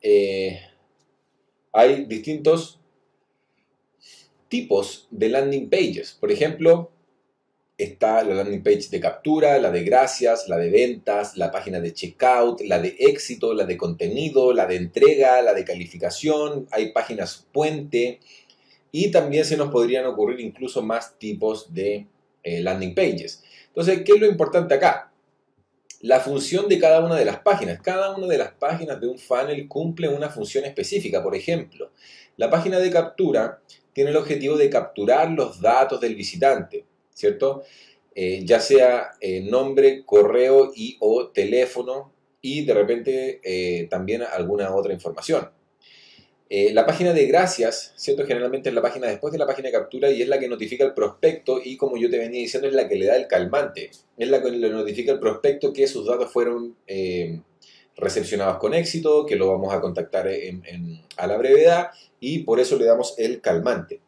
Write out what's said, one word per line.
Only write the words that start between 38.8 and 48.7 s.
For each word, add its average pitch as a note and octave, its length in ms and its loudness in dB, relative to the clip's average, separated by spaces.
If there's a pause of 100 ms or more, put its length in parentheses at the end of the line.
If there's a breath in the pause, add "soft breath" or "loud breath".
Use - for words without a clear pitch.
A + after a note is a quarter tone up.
eh, F#2 220 -4
nombre, C3+ 640 2
correo B2 680 6
y A2+ 240 -12
o A2+ 300 2
teléfono B2 840 -2 (280)
y C#3+ 240 -6
de B2+ 100 2
repente, A#2 720 0
eh, F2+ 440 -4
también F#2+ 340 -6
alguna F#2+ 520 -4
otra G2 180 -2
información. F#2 580 -6 (1040 soft breath)
Eh, G2+ 200 4
la G#2+ 100 6
página E3+ 300 0
de D3 100 4
gracias, C3+ 720 0
¿cierto? C#3 300 -4
Generalmente C3 420 -4
es A#2 60 -2